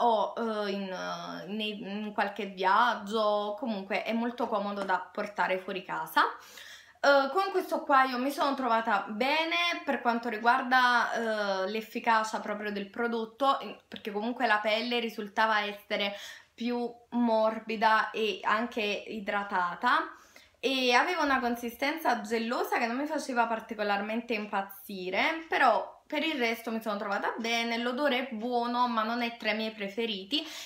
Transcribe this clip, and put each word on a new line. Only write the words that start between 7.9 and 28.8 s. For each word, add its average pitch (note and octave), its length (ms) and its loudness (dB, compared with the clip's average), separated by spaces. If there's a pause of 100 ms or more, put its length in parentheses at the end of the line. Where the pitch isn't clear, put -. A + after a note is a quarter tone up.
io B3+ 160 0
mi C4 100 2
sono D4 240 0
trovata A3+ 540 2
bene E4 760 0
per B3+ 160 0
quanto A#3+ 300 0
riguarda, A3+ 1300 2
eh, F#3+ 80 -2
l'efficacia A3 680 0
proprio G#3 320 -6
del G3 180 -6
prodotto, A#3 720 0
in-, G3 160 -10 (100)
perché - 240 -10
comunque A#3+ 340 -2
la G#3+ 140 4
pelle A3+ 400 0
risultava A3 600 0
essere G3+ 540 -4 (440)
più A#3+ 340 -2 (180)
morbida A3 1000 2
e G#3 320 -2
anche A#3 380 0
idratata G#3 1300 -2 (480)
e C4 320 2
aveva D#4 320 4
una C4+ 160 2
consistenza B3 800 -2
gellosa A#3 580 -2
che B3+ 80 2
non A#3 120 -2
mi C#4+ 80 -2
faceva C4+ 420 0
particolarmente A3 840 -2
impazzire, G#3 1120 -4
però B3+ 580 2
per D4 160 -4
il D#4+ 160 0
resto A#3 320 -2
mi A3+ 120 -4
sono G#3+ 160 -4
trovata G#3 400 -2
bene, A#3 400 -2
l'odore B3+ 500 0
è B3+ 60 -10
buono A#3+ 560 0